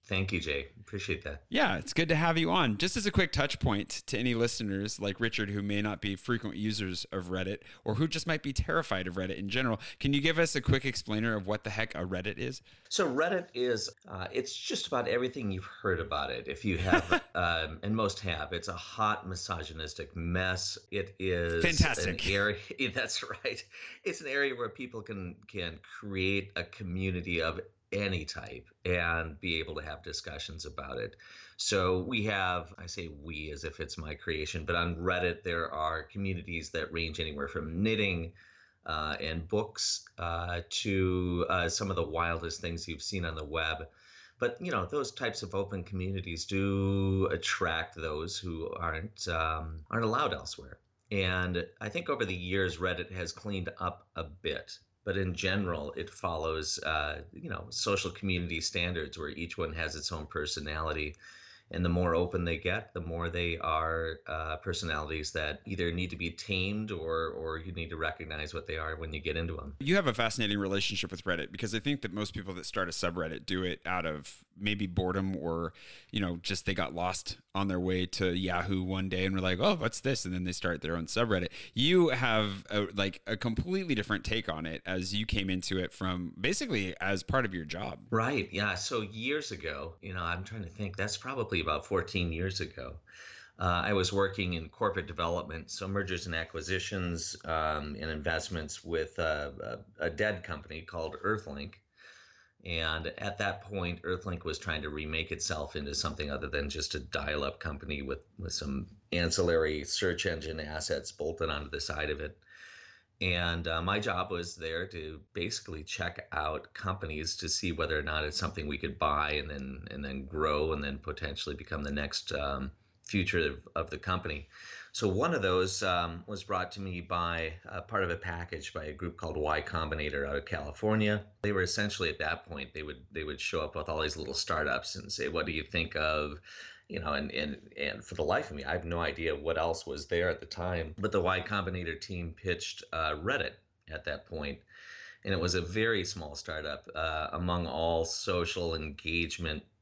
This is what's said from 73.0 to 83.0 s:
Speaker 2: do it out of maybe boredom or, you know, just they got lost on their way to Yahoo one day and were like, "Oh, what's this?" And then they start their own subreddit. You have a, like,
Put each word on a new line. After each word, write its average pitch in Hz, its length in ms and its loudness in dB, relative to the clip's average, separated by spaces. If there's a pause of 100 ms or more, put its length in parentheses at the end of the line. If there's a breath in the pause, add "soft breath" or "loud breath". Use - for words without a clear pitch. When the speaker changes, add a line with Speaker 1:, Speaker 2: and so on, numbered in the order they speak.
Speaker 2:
do 92 160 2
it 90 240 0
out 90 220 0
of 76 360 -6 (140)
maybe 101 300 2
boredom 92 480 2
or, 82 380 0 (380 loud breath)
you 107 100 2
know, 87 160 0
just - 280 -2
they 98 80 2
got 82 220 0
lost 90 440 -2 (140)
on 98 140 2
their 92 120 2
way 92 260 4
to 90 280 2
Yahoo 92 480 2
one 95 280 0
day 92 160 2
and 95 100 2
were 95 60 2
like, 92 180 4
"Oh, 190 160 6
what's 120 240 0
this?" 135 240 2
And 92 100 -2
then 90 120 0
they 90 80 0
start 85 280 0
their 82 140 0
own 82 120 -2
subreddit. 107 420 4 (240 loud breath)
You 165 360 8
have 110 600 4
a, 104 260 2
like, 98 320 2